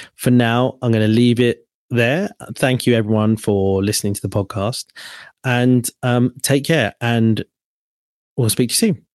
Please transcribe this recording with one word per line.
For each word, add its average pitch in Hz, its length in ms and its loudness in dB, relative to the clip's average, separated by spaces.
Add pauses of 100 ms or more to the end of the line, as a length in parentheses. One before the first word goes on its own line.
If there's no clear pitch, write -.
(160)
for - 140 0
now, 123 520 2
I'm 123 80 0
gonna 110 160 2
leave 117 320 2
it 120 280 0 (240)
there. 123 400 0 (260)
Thank 127 300 0
you, 120 80 4
everyone, 110 420 2
for 98 460 0
listening 104 320 -2
to - 80 -10
the 101 60 -6
podcast, 98 580 -6 (580)
and, 123 440 2 (140)
um, 123 400 0
take 139 220 0
care, 139 360 0
and 113 440 0 (920)
we'll 117 140 0
speak 120 200 -2
to - 20 -6
you 220 220 0
soon. - 200 -14